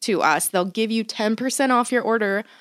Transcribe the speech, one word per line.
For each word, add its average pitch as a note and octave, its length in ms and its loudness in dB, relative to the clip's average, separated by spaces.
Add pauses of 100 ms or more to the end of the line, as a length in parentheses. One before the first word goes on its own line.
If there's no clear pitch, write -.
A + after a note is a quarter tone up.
to G#3 200 0
us, D3+ 260 2
they'll F3+ 160 0
give G#3+ 280 -2
you A3+ 120 0
ten A3 320 -2
percent C4 360 0
off A#3+ 200 2
your A#3+ 120 0
order G#3+ 420 0 (160)